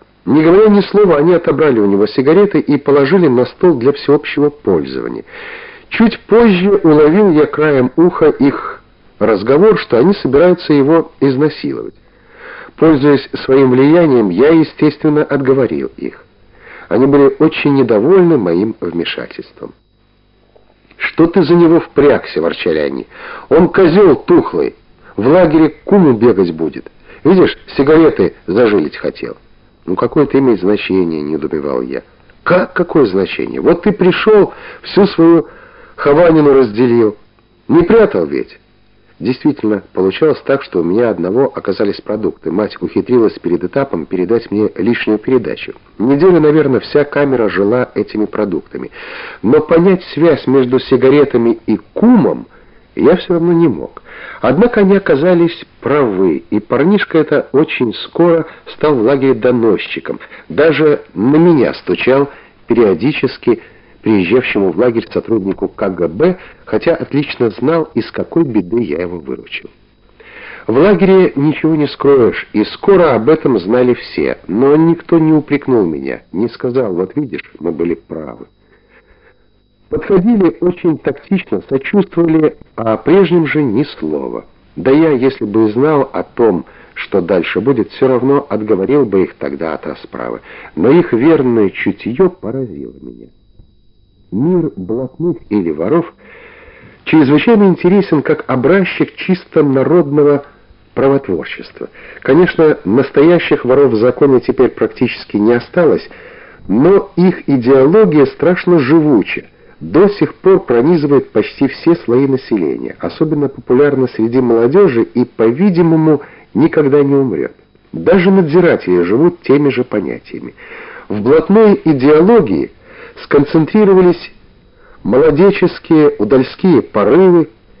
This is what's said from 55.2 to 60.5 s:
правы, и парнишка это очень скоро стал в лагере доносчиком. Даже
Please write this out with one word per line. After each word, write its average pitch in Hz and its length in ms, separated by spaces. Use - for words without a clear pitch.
правы, 98 680
и 104 100
парнишка 160 600
это 147 320
очень 131 420
скоро 165 540
стал 151 220
в 117 80
лагере 131 320
доносчиком. 113 840
Даже 147 540